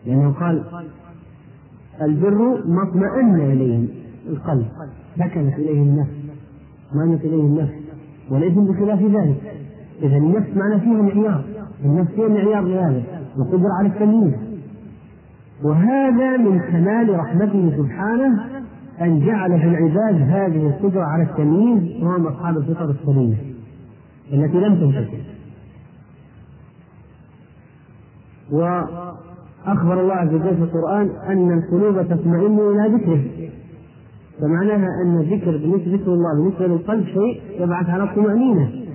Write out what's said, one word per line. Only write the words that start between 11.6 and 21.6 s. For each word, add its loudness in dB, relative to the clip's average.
النفس 2
هي 2
معيار 2
لهذا، 0
القدرة 0
على 2
التمييز. 2
وهذا 2
من 4
كمال 2
رحمته 2
سبحانه 0
أن 2
جعل 2
في 2
العباد 2
هذه 2
القدرة 0
على 0
التمييز، 2